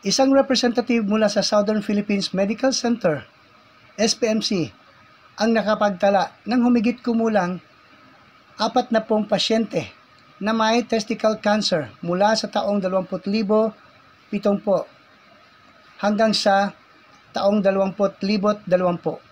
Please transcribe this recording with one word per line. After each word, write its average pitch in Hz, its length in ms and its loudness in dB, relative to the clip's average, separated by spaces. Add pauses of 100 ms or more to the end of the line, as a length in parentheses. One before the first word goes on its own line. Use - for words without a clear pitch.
Isang 269 320 2
representative 247 720 0
mula 214 240 2
sa 202 160 0
Southern 208 400 0
Philippines 202 480 -2
Medical 220 400 0
Center, 214 480 -2 (800)
S 220 160 0
P 220 160 0
M 220 80 0
C, 180 320 -2 (640)
ang 226 160 2
nakapagtala 202 880 0
ng 226 240 -2
humigit 240 400 2
kumulang 214 560 0 (960)
apat 226 320 -2
na 220 160 0
pong 214 240 -2
pasyente 208 640 -2 (480)
na 220 160 -2
may 220 240 2
testicle 220 560 -2
cancer 208 640 0
mula 185 320 2
sa 214 160 -4
taong 202 320 -2
dalawampu't 185 480 -4
libo 214 400 2 (640)
pitungpo 202 560 -2 (1120)
hanggang 214 320 2
sa 196 400 2 (560)
taong 202 320 0
dalawampu't 196 640 0
libo't 208 400 0
dalawampu. 175 560 -2 (100)